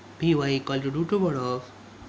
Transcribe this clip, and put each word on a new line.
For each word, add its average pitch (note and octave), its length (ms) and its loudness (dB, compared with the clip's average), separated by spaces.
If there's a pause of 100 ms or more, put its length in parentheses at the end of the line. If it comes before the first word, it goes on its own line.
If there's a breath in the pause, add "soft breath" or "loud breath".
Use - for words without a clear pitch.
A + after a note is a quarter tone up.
(200)
Vy D3 300 4
equal C3+ 320 0
to C#3 100 -2
root E3 220 -2
over F3 240 2
of B2+ 340 -2 (380)